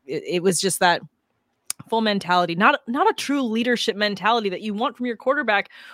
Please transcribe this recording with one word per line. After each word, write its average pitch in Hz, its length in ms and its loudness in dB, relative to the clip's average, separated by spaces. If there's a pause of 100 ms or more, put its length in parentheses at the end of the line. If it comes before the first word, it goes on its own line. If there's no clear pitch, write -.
it, 139 200 -6
it 175 160 -2
was 180 180 2
just 190 200 -2
that 175 220 2 (840)
full 226 140 0
mentality, 180 520 0
not, 226 320 4
not 311 240 0
a 403 40 0
true 285 280 -2
leadership 226 540 0
mentality 208 520 0
that 180 120 -6
you 214 120 -6
want 233 240 -4
from 247 100 -6
your 233 100 -6
quarterback 233 520 0 (260)